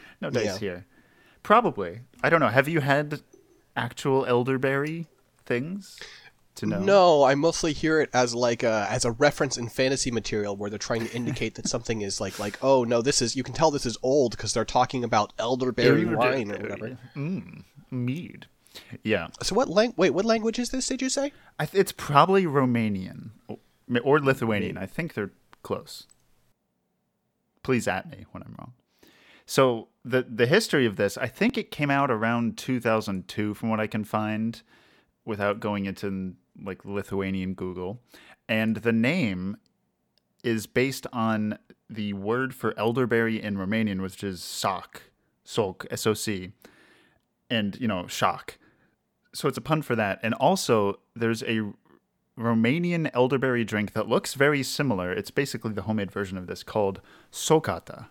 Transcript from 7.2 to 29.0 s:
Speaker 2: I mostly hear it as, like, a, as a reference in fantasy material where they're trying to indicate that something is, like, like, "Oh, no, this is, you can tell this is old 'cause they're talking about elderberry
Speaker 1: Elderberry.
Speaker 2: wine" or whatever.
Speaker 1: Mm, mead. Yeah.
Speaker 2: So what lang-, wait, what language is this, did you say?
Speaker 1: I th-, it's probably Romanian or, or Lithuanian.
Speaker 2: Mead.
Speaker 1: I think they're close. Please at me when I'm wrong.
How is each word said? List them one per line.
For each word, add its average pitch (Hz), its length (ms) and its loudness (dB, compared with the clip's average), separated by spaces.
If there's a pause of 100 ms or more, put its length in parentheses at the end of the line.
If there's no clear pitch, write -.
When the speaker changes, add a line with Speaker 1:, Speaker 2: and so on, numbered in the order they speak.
Speaker 2:
I 135 120 6
mostly 160 380 2
hear 156 280 2
it 131 120 0
as, 123 220 2
like, 120 280 2
a, 110 260 2
as 123 160 -2
a 120 60 2
reference 139 460 2
in 117 120 -6
fantasy 131 420 0
material 104 440 -2
where 101 140 -6
they're 107 100 -8
trying 113 280 -2
to 117 80 -10
indicate 117 400 -4
that - 120 -8
something 117 340 -4
is, 98 200 -4
like, 98 180 -6
like, 104 240 -6
"Oh, 131 200 6
no, 117 180 2
this 135 200 2
is, 117 140 -2
you 131 80 -4
can 123 100 -8
tell 151 180 4
this 143 140 -4
is 113 180 -4
old 131 340 2
'cause - 160 -6
they're 113 120 0
talking 127 380 0
about 110 360 0
elderberry 127 640 4
Speaker 1:
Elderberry. 113 120 0
Speaker 2:
wine" 123 360 0
or 95 80 -8
whatever. 110 380 -8 (180)
Speaker 1:
Mm, 147 480 -8 (280)
mead. 127 560 -6 (560)
Yeah. 95 240 0 (140)
Speaker 2:
So - 140 -2
what 262 140 2
lang-, 220 280 4
wait, 185 140 4
what 185 140 0
language 226 340 0
is 240 100 -4
this, 262 180 -4
did 262 140 -4
you 262 80 -2
say? 285 220 -2 (280)
Speaker 1:
I 151 60 0
th-, 190 140 0
it's 190 120 2
probably 175 540 4
Romanian 113 880 0 (160)
or, - 100 -12 (460)
or 143 160 4
Lithuanian. 113 560 0
Speaker 2:
Mead. 92 80 -8
Speaker 1:
I - 40 -8
think - 260 -8
they're 101 180 -6 (320)
close. - 440 -8 (1500)
Please 120 260 0
at 95 220 -4
me 98 220 -18
when 95 120 -16
I'm 113 140 -18
wrong. - 160 -18 (720)